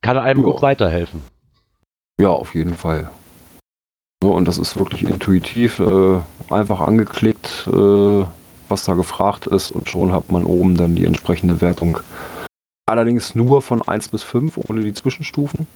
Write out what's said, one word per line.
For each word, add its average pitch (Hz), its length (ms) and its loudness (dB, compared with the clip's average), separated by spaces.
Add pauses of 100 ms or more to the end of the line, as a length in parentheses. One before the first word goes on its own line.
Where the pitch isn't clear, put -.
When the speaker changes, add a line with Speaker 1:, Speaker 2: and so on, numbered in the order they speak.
Speaker 1:
Kann 127 160 0
einem 135 220 2
Speaker 2:
Ja. 131 120 4
Speaker 1:
gut - 100 -2
weiterhelfen. 87 600 0 (960)
Speaker 2:
Ja, 101 80 6
auf 73 260 -2
jeden 82 200 -2
Fall. 78 360 -6 (1120)
So, 98 100 4
und 87 140 2
das 87 100 0
ist - 220 -6
wirklich - 240 -2
intuitiv, - 800 0
äh, 95 400 4 (280)
einfach 101 320 0
angeklickt, - 840 0
äh, 101 580 4 (440)
was 101 160 -4
da 95 100 0
gefragt 95 540 -2
ist, 95 240 -2
und - 160 -8
schon 92 240 0
hat 90 180 -2
man 87 140 2
oben 90 320 2
dann 85 180 2
die 87 120 2
entsprechende 87 540 0
Wertung. 87 380 0 (880)
Allerdings 117 480 0
nur 123 280 4
von 117 200 -2
eins 107 260 -4
bis 110 140 -6
fünf, 135 360 -4
ohne 110 240 -4
die 104 120 -4
Zwischenstufen. 143 800 -6